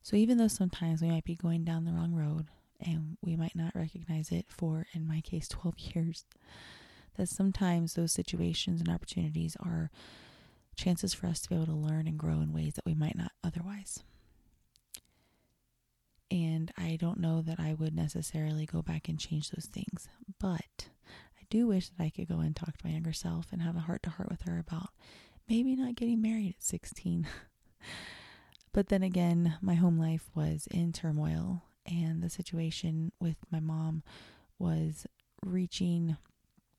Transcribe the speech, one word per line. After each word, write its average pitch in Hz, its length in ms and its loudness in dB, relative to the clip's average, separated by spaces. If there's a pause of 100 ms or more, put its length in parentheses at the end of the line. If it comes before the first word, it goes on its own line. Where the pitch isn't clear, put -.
So - 140 0
even 226 220 8
though 226 100 8
sometimes 165 540 2
we 165 80 4
might 165 160 2
be 170 100 -2
going 165 300 0
down 165 200 0
the 165 60 0
wrong 170 220 0
road, 156 340 0 (320)
and 160 420 -2
we 165 140 0
might 165 200 -2
not 165 200 -2
recognize 160 560 -4
it 170 160 -2
for, 160 460 -2
in 160 140 -2
my 160 140 0
case, - 280 -6
twelve - 280 -4
years, - 480 -2 (920)
that 185 100 2
sometimes 180 680 4
those 165 200 2
situations 170 680 0
and 170 100 0
opportunities 156 720 0
are 165 320 -2 (840)
chances 180 360 0
for - 140 -4
us 170 140 -2
to - 80 -10
be 175 60 0
able 160 100 2
to 160 80 -2
learn 156 340 0
and 156 100 -2
grow 156 220 0
in 156 140 0
ways 156 220 -2
that - 100 -8
we 165 80 0
might 151 240 0
not 170 160 -4 (100)
otherwise. 185 600 -6 (2250)
And 160 460 2
I 165 220 -2
don't 170 200 0
know 165 220 4
that 160 180 -2
I 156 140 2
would 156 220 0
necessarily 156 680 0
go 165 160 0
back 160 280 -2
and 156 100 -2
change 151 300 -2
those 165 160 -8
things, - 420 -8 (320)
but - 500 -4 (500)
I - 100 -20
do 233 180 4
wish 190 220 4
that 175 140 -4
I 156 60 2
could 165 200 -6
go 165 100 0
and 156 160 2
talk 165 220 -6
to 175 100 -8
my 156 60 -2
younger 160 200 -2
self 165 380 -4
and 175 100 -4
have 170 140 0
a 165 60 -2
heart-to-heart 170 480 -4
with 175 140 -6
her 170 160 -2
about 165 300 -6 (600)
maybe 254 260 4
not 254 200 -2
getting 233 260 2
married 220 360 2
at - 60 -14
sixteen. 170 680 -2
<laughs> - 60 -12 (1300)
But 202 180 4
then 190 120 4
again, 175 600 4
my 190 120 2
home 170 240 6
life 160 380 0
was 156 320 0
in 170 260 0
turmoil, 160 720 0 (240)
and 165 340 0
the 170 80 -2
situation 165 880 -2
with 165 180 0 (120)
my 165 100 -2
mom 160 440 -2 (560)
was 160 480 0 (360)
reaching 175 720 0 (600)